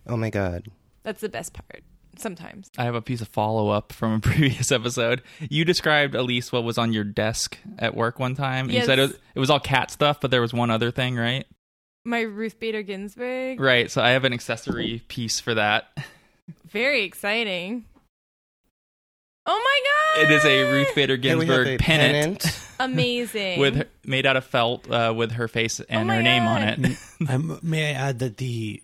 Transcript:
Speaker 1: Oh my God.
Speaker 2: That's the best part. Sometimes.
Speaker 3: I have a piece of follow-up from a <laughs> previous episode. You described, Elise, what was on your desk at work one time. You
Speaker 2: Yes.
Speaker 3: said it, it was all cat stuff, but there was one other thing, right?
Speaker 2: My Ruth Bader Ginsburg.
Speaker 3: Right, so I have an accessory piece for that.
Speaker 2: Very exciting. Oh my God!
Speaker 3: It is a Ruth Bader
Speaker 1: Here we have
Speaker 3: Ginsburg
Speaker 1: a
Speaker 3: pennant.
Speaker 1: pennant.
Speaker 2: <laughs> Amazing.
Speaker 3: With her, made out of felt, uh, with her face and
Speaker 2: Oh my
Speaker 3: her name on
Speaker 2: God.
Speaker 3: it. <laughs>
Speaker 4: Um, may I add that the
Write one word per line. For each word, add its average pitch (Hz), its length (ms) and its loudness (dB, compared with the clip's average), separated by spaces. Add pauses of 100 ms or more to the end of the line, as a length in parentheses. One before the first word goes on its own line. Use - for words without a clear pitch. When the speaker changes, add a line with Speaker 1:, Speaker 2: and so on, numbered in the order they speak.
Speaker 1:
Oh 120 100 -4
my 113 120 -2
God. 95 380 -4 (360)
Speaker 2:
That's 214 180 -10
the 214 80 -6
best - 240 -10
part. - 300 -20 (340)
Sometimes. 170 500 -12 (100)
Speaker 3:
I 120 60 -4
have 120 120 -2
a 117 60 -4
piece 117 200 -6
of 107 80 -6
follow-up 107 640 0
from 110 200 -2
a 110 60 2
<laughs> - 0 -
previous 135 520 2
episode. 120 520 0 (160)
You 156 260 0
described, 151 480 2
Elise, 120 380 2
what 120 120 2
was 117 140 -2
on 117 160 2
your 107 120 2
desk 104 520 -2 (220)
at 113 160 -2
work 113 240 -2
one 127 160 -2
time. 131 340 -4
You - 60 0
Speaker 2:
Yes. 240 100 2
Speaker 3:
said 131 140 6
it, 135 200 2 (140)
it - 60 -4
was 131 100 2
all 143 100 6
cat - 300 0
stuff, 147 320 0
but 135 80 -2
there 123 120 4
was 117 120 0
one 120 160 2
other 117 220 2
thing, 127 240 -4
right? 120 320 -2 (560)
Speaker 2:
My 233 180 -2
Ruth 220 380 -6
Bader 214 220 -4
Ginsburg. 247 800 -8
Speaker 3:
Right, 123 320 4
so 131 100 0
I 117 80 4
have 127 160 4
an 123 80 0
accessory 117 720 -6
piece 117 320 -6
for 117 140 -4
that. 107 420 0 (720)
Speaker 2:
Very 247 360 0
exciting. 208 840 -6 (1600)
Oh 381 180 2
my 571 600 4
God! 622 80 6
Speaker 3:
It 622 40 8
is 605 100 4
a - 260 4
Ruth - 240 0
Bader 135 220 2
Speaker 1:
Here 131 200 0
we 165 100 0
have - 0 - (180)
Speaker 3:
Ginsburg - 20 0
Speaker 1:
a 131 100 -2
Speaker 3:
pennant. 151 640 2
Speaker 1:
pennant. - 280 -4
Speaker 2:
<laughs> - 100 -12
Amazing. 240 800 -2
Speaker 3:
With 139 180 4
her, 151 80 -2 (200)
made 135 200 0
out 135 120 4
of 127 80 -2
felt, 120 440 0
uh, 117 260 2
with 117 180 0
her 117 140 -4
face 117 320 -4
and 110 220 -2
Speaker 2:
Oh 113 40 -2
my 113 120 0
Speaker 3:
her 113 60 2
name 120 200 4
on 113 180 2
Speaker 2:
God. 110 300 0
Speaker 3:
it. - 120 -6
<laughs> - 40 -20 (220)
Speaker 4:
Um, 151 320 -2
may 156 280 -2
I - 100 -2
add 135 200 -2
that 120 180 -4
the 113 460 -6